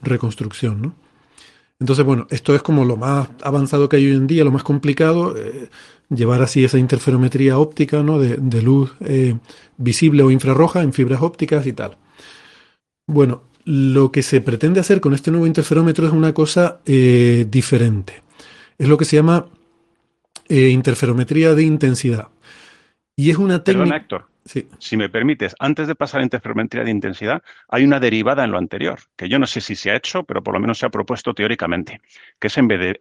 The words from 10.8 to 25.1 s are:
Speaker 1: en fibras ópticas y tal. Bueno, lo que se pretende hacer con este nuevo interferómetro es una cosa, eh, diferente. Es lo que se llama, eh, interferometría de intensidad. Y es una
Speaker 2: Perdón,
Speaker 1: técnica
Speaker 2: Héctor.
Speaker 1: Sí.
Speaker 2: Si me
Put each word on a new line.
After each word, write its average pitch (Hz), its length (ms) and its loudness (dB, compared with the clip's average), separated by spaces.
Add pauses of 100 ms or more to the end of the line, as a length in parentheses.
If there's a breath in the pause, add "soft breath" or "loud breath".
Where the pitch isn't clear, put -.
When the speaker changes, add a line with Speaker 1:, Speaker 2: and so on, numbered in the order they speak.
Speaker 1:
en 139 100 -2
fibras 127 280 0
ópticas 151 460 -2
y 127 60 -6
tal. 104 240 -12 (1080 soft breath)
Bueno, 139 360 2 (220)
lo 135 480 2
que 139 100 0
se 131 180 0
pretende 156 400 0
hacer 190 200 2
con 139 140 0
este 139 160 -2
nuevo 165 160 2
interferómetro 160 600 0
es 151 60 -2
una 160 200 2
cosa, 156 540 0
eh, 123 600 4
diferente. 117 760 0 (560 loud breath)
Es 135 100 0
lo 151 80 6
que 160 80 2
se 151 120 2
llama, 170 300 2 (1000)
eh, 131 220 4
interferometría 127 840 0
de 156 80 2
intensidad. 131 640 0 (880 soft breath)
Y 143 160 0
es 160 60 2
una 185 260 0
Speaker 2:
Perdón, 190 220 2
Speaker 1:
técnica 156 120 0
Speaker 2:
Héctor. - 320 -12 (180)
Speaker 1:
Sí. - 200 -8 (120)
Speaker 2:
Si - 180 -6
me 101 140 -2